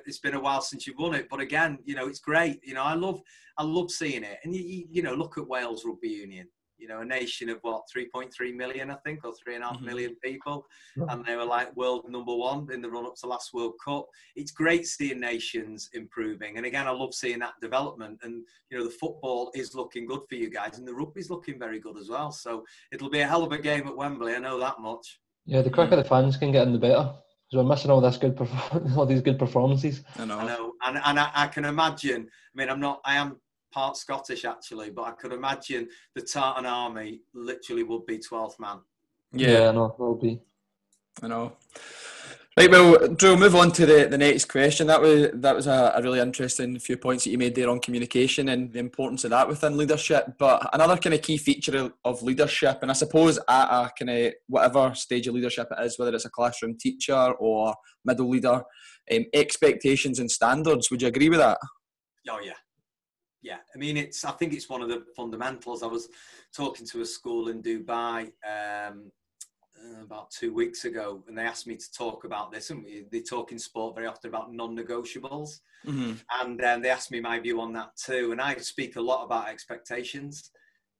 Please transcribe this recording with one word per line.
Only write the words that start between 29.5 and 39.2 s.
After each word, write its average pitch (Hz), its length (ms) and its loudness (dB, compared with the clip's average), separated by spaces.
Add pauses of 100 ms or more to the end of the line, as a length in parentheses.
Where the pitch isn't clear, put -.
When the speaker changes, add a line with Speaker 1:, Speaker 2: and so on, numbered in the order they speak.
Speaker 2:
I 113 80 -8
know. 107 140 -8
Speaker 1:
I 113 80 -6
know, 117 260 -8 (120)
and, 135 200 -4
and 143 120 2
I, 147 160 2
I 147 140 2
can 147 160 -8
imagine. 147 640 -2 (260)
I - 40 -20
mean, 131 120 -4
I'm 139 120 -4
not, 143 240 -4
I 139 100 0
am 139 240 -4 (340)
part 135 240 -4
Scottish, 131 480 -8
actually, 110 460 -10
but 107 100 -10
I 113 120 -8
could 123 200 -12
imagine 135 560 -6 (240)
the 123 80 -12
Tartan 131 460 -4
Army 113 540 -6 (120)
literally 120 480 -6
would 113 240 -6
be 110 140 -6
twelfth 110 400 -8
man. 104 180 -10 (540)